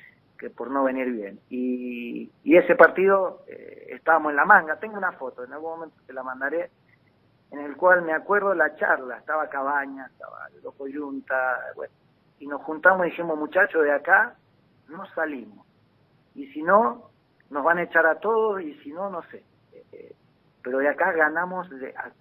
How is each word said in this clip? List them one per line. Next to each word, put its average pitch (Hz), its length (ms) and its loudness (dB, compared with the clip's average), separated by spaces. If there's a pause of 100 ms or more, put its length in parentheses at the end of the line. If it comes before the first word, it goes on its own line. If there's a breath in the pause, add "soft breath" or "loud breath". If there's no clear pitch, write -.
(380 soft breath)
que - 140 -14
por - 180 -12
no 139 140 0
venir 131 280 0
bien. 101 280 -8 (100)
Y, 123 840 -6 (120)
y 160 140 8
ese 175 180 6
partido, 185 720 4
eh, - 420 -20
estábamos 156 400 2
en 147 60 -2
la 143 100 4
manga. 170 340 6
Tengo 214 160 -10
una 190 180 -4
foto, 123 300 -12
en 123 80 -16
algún 156 200 -10
momento 165 240 -14 (100)
te 135 80 -18
la 131 80 -10
mandaré, 135 480 -6 (800)
en 139 100 -14
el 147 160 -10
cual 180 280 4
me 160 100 -2
acuerdo 196 400 0
la 151 220 0
charla, 131 420 -2
estaba 151 320 -4
Cabaña, 139 560 -4
estaba - 500 -20
el - 60 -20
Loco - 260 -14
Yunta, 135 680 -4 (180)
bueno, - 160 -12 (480)
y 143 60 -18
nos 165 160 -8
juntamos 175 460 2
y - 20 0
dijimos, 165 260 -4
"Muchachos, 160 480 2
de 147 80 2
acá 190 440 2 (540)
no 180 260 -16
salimos, 120 500 -8 (720)
y 139 120 -12
si 151 140 -12
no, 220 480 2 (400)
nos 139 140 -6
van 170 160 4
a 175 40 0
echar 165 220 2
a 156 140 2
todos, 214 420 0
y 151 220 -10
si 147 80 -14
no, 190 180 -8
no 170 220 -10
sé, - 120 -20 (480)
eh, - 220 -20 (480)
pero 127 160 -4
de 143 120 2
acá 170 240 0
ganamos 175 560 0
de, 131 280 -14
a - 240 -12